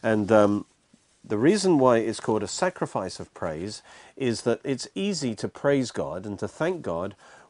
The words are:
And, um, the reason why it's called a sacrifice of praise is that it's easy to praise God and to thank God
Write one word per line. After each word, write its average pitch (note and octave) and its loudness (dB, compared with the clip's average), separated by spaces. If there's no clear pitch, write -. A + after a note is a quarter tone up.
And, G#2+ 2
um, G#2 6
the G#2+ -2
reason F3+ 4
why B2+ 6
it's A2 -2
called G#2+ -2
a G2 -8
sacrifice C#3 -4
of F2+ -14
praise F2 -8
is A#2+ -2
that A#2 0
it's C3+ -6
easy F3 -4
to A2+ -8
praise C#3 0
God E2+ -8
and G2+ -8
to G#2+ -6
thank E3 -6
God F#2 -6